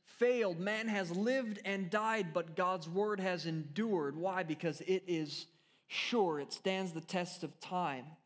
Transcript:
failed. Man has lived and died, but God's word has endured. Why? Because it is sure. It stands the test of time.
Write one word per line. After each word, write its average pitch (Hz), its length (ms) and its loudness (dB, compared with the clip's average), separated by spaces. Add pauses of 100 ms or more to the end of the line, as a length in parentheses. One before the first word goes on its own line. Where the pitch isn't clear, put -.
failed. 226 560 2
Man 214 280 0
has 196 220 0
lived 214 560 0
and 196 240 0
died, 214 420 2
but 165 240 -2
God's 185 320 2
word 202 320 0
has 180 280 0
endured. 160 680 0
Why? 185 280 0
Because 160 380 -2
it 185 260 0
is 156 400 -2 (400)
sure. 180 520 2
It 139 140 -6
stands 190 380 0
the 160 100 -6
test 175 420 -2
of - 160 -10
time. 147 460 -2 (200)